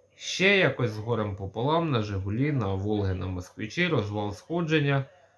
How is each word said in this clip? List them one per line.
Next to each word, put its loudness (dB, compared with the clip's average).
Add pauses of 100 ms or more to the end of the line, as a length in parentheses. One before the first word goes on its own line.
(160)
Ще 2
якось 2
з -8
горем -2
пополам 0
на 2
Жигулі, -2
на 0
Волги, 0
на -4
Москвичі, -4
розвал -2
сходження. 0 (320)